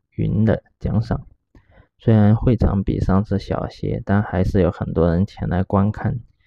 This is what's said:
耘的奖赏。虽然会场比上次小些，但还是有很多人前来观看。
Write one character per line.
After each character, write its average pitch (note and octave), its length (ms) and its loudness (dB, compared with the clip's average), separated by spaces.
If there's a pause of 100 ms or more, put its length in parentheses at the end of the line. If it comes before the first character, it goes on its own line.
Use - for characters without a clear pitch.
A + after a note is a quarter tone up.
(120)
耘 G#2+ 340 0
的 - 180 0 (160)
奖 - 220 -2
赏。 - 260 -6 (680)
虽 A2+ 180 2
然 G#2 180 6
会 A2+ 220 2
场 - 260 0
比 G2+ 200 -2
上 G2 240 2
次 G2 120 -2
小 - 300 -6
些， G2+ 380 -6
但 G2+ 180 0
还 F#2+ 180 -2
是 F#2 200 0
有 E2+ 100 2
很 - 220 -8
多 E2 180 2
人 F2+ 140 2
前 - 240 -8
来 F2+ 140 0
观 G2+ 280 0
看。 A2+ 300 -6 (260)